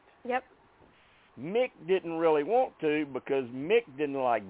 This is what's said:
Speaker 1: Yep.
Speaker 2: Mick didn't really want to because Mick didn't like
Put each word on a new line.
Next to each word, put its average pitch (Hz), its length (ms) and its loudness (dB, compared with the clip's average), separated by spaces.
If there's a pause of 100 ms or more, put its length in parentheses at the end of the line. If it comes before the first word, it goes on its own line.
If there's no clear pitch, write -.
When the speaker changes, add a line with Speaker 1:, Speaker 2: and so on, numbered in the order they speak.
(240)
Speaker 1:
Yep. - 200 -4 (960)
Speaker 2:
Mick 220 300 0 (180)
didn't 170 300 0
really 156 240 4
want 233 380 0
to 151 260 0
because 135 380 -4 (100)
Mick 180 300 2 (120)
didn't 139 260 -2
like 117 280 2